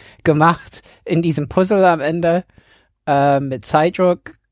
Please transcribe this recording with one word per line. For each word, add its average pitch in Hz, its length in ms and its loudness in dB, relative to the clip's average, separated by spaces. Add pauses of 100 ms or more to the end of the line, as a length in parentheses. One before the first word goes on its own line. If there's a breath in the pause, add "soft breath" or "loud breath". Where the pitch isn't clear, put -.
<laughs> - 180 -18
gemacht 160 580 0 (220 soft breath)
in 165 180 -2
diesem 147 260 -2
Puzzle 190 360 0
am 165 160 2
Ende, 165 440 -2 (640 soft breath)
äh, 139 340 2
mit 131 240 -8
Zeitdruck. 175 680 0 (180)